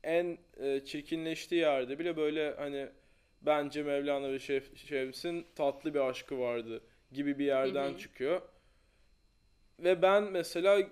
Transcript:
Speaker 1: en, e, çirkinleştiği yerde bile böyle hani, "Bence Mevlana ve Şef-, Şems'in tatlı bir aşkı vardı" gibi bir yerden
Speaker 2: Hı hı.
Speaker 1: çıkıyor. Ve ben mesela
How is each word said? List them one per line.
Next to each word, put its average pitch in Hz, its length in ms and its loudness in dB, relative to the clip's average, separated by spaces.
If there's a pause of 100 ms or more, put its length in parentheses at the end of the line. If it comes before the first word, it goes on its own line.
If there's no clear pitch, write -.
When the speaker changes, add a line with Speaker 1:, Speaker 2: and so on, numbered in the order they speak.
Speaker 1:
en, 170 340 2 (220)
e, 139 240 -2
çirkinleştiği 160 760 -4
yerde 139 380 2
bile 170 180 -4
böyle 151 380 0
hani, 143 340 -8 (540)
"Bence 147 400 0
Mevlana 143 500 0
ve 135 60 -2
Şef-, 135 380 -2
Şems'in 147 800 -6
tatlı 147 400 0
bir 143 60 4
aşkı 131 380 -2
vardı" 120 460 -4 (280)
gibi 143 260 -2
bir 143 60 0
yerden 135 460 2
Speaker 2:
Hı 135 40 -8
hı. - 40 -12
Speaker 1:
çıkıyor. 156 440 -4 (1400)
Ve 175 240 4
ben 190 220 6
mesela 190 560 2 (120)